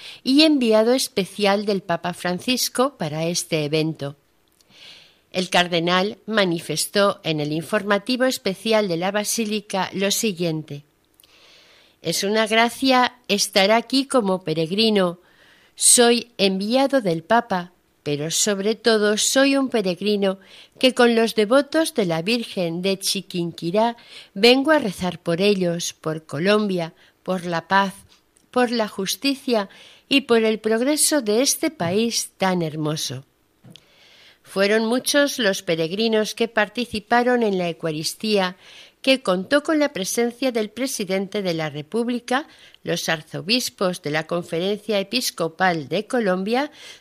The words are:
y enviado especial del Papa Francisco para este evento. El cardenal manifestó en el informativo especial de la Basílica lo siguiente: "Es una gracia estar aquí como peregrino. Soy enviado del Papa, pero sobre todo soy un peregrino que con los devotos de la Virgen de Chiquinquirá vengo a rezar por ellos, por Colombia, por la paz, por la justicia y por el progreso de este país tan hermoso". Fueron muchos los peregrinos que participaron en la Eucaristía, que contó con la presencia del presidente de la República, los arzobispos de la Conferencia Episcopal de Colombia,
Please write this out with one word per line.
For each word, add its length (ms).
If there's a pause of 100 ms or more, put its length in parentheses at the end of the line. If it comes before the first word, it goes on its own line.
(220)
y 200
enviado 520
especial 720
del 160
Papa 320
Francisco 840
para 300
este 380
evento. 500 (1160)
El 180
cardenal 720
manifestó 1000
en 160
el 100
informativo 760
especial 600
de 100
la 140
Basílica 840
lo 200
siguiente: 720 (1160)
"Es 220
una 240
gracia 680 (100)
estar 460
aquí 340
como 380
peregrino. 760 (560)
Soy 640
enviado 640
del 240
Papa, 480 (320)
pero 260
sobre 460
todo 420
soy 380
un 120
peregrino 680 (400)
que 160
con 220
los 180
devotos 600
de 120
la 160
Virgen 600
de 180
Chiquinquirá 960 (360)
vengo 380
a 80
rezar 400
por 220
ellos, 520
por 320
Colombia, 720 (280)
por 240
la 220
paz, 260 (560)
por 220
la 160
justicia 800 (400)
y 140
por 200
el 160
progreso 640
de 180
este 300
país 680
tan 260
hermoso". 600 (1200)
Fueron 440
muchos 520
los 240
peregrinos 720
que 140
participaron 960
en 140
la 100
Eucaristía, 880 (460)
que 200
contó 400
con 160
la 140
presencia 580
del 180
presidente 760
de 120
la 160
República, 800 (340)
los 260
arzobispos 920
de 80
la 160
Conferencia 720
Episcopal 880
de 200
Colombia, 640 (280)